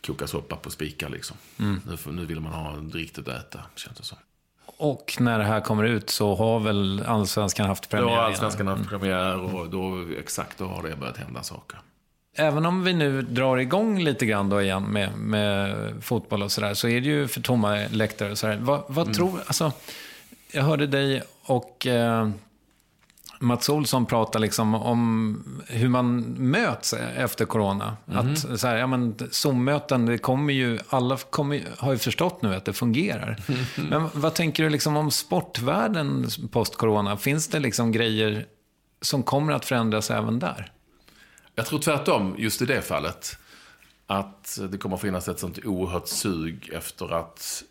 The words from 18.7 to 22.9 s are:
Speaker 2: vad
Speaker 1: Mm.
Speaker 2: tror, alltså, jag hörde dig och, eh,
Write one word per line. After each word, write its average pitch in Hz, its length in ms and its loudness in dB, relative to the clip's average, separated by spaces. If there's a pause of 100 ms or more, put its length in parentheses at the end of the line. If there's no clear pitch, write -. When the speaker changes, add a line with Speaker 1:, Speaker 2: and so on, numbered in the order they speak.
Speaker 2:
vad 156 180 0
Speaker 1:
Mm. - 80 -2
Speaker 2:
tror, 180 320 0
alltså, 151 260 0 (800)
jag 143 100 0
hörde 147 240 4
dig 139 360 2 (200)
och, - 440 -2
eh, 117 440 4 (1120)